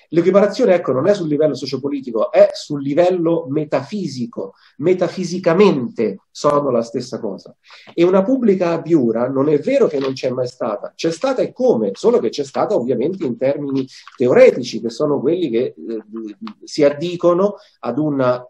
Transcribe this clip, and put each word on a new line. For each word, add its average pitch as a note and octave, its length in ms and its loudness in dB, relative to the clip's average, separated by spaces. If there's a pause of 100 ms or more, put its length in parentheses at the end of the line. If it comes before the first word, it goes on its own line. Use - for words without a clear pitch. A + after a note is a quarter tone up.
L'equiparazione, F#3+ 680 2
ecco, F3 180 0
non C3+ 140 0
è G3+ 80 4
sul F3 120 -6
livello D3 280 0
sociopolitico, C3 760 -6
è F#3 220 6
sul C#3+ 300 -8
livello E3+ 680 0
metafisico. C3+ 1040 -6 (240)
Metafisicamente E3+ 1500 0
sono C#3+ 400 0
la A#2 120 2
stessa A#2 360 -8
cosa. - 380 -10 (380)
E E3+ 100 2
una F#3+ 180 4
pubblica G3 500 2
abiura B2+ 540 2
non C3+ 220 0
è D#3+ 100 4
vero B3+ 280 2
che C#3+ 120 -2
non C3+ 140 -2
c'è C3+ 160 -4
mai B2 200 -4
stata, - 460 -8
c'è E3 160 -2
stata C4 300 -2
e E3 100 -2
come, B2+ 440 2
solo A3+ 240 2
che A2+ 100 -2
c'è C#3+ 160 -6
stata D#3 300 -2
ovviamente C3+ 500 -2
in A#2+ 140 -4
termini C3+ 480 -2 (280)
teoretici, C3 680 4
che A2+ 80 -6
sono D3 280 -2
quelli D3 300 -2
che, A#2+ 260 -2
eh, - 0 - (880)
si - 220 0
addicono F3 680 0 (260)
ad A#2+ 160 -6
una C3+ 540 0